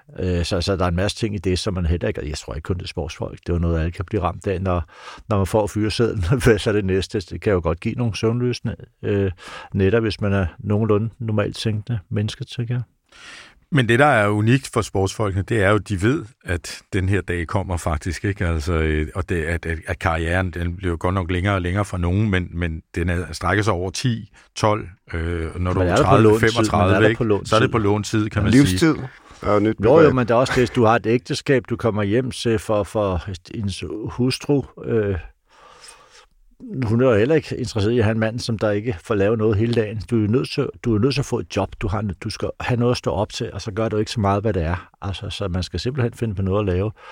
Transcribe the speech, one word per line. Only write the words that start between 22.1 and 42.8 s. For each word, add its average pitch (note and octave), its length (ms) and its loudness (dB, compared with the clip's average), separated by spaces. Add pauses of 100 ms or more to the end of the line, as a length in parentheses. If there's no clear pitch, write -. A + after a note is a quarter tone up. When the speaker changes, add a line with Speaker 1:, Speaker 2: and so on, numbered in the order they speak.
Speaker 2:
men, F2+ 220 0
men E2 300 -4 (120)
den E2+ 140 0
er, E2+ 240 -2
strækker F#2 320 0
sig G#2+ 80 2
over F2+ 180 -2
ti, A2+ 420 -4 (240)
tolv, G#2+ 320 0 (260)
øh, E2 460 -4
når F2+ 120 0
du F#2 60 0
Speaker 1:
Man F2+ 100 2
Speaker 2:
er F2+ 40 0
Speaker 1:
er G2+ 40 2
der C#3 60 4
på - 60 2
Speaker 2:
tredive, G2+ 140 8
Speaker 1:
låntid, A2 500 4
man E2+ 80 4
er F#2+ 200 4
der - 80 4
Speaker 2:
femogtredive, A2+ 80 0
Speaker 1:
på B2 80 -2 (100)
Speaker 2:
ikke? - 140 -2
Så A2 80 4
er A2 40 6
det B2+ 80 4
Speaker 1:
låntid. B2 40 -10
Speaker 2:
på A#2 60 2
låntid, G#2 520 0
kan - 120 0
man G#2+ 100 2
Speaker 3:
Livstid. A#2+ 260 6
Speaker 2:
sige. D3+ 300 2 (340)
Speaker 3:
Er G#2 120 0
jo G#2 60 4
nyt G#2+ 240 2
Speaker 1:
Jo, A#2 60 6
jo, D3 80 8
Speaker 3:
begreb. D3 160 6
Speaker 1:
men A#2+ 140 0
der A#2 60 2
er A#2 40 4
også B2+ 180 2
det, B2 200 2
du A#2+ 80 4
har A2 120 6
et G#2+ 100 -2
ægteskab, B2 640 0
du A2+ 60 -4
kommer G#2+ 260 0
hjem A2+ 280 0
til A2+ 280 0
for, G#2 240 0
for G2 400 -2 (320)
ens G2+ 300 -6 (200)
hustru, C3 580 -2 (220)
øh, G#2+ 320 0 (1700)
hun A2+ 160 2
er C3+ 100 6
jo G#2+ 60 6
heller B2 180 4
ikke - 240 0
interesseret G#2+ 340 0
i B2 60 2
at G#2 60 4
have A2 80 4
en A2+ 60 -2
mand, A2 220 -2
som A2+ 180 -4
der G#2+ 120 2
ikke G#2 320 -2
får A2+ 120 -2
lavet G#2 240 2
noget G#2+ 180 2
hele A#2 180 2
dagen. G#2+ 360 -2
Du A#2+ 60 2
er A2 40 4
jo G#2+ 60 2
nødt C#3 240 0
til, C3+ 180 -2 (160)
du A#2 100 2
er G2+ 40 4
nødt C3+ 160 2
til C#3+ 60 -2
at - 60 0
få A#2 120 -4
et - 180 -8
job. F#2+ 120 0 (120)
Du A2 80 -2
har, G#2 220 -2 (140)
du G#2+ 60 -6
skal - 200 -6 (100)
have A#2+ 200 0
noget A#2+ 100 2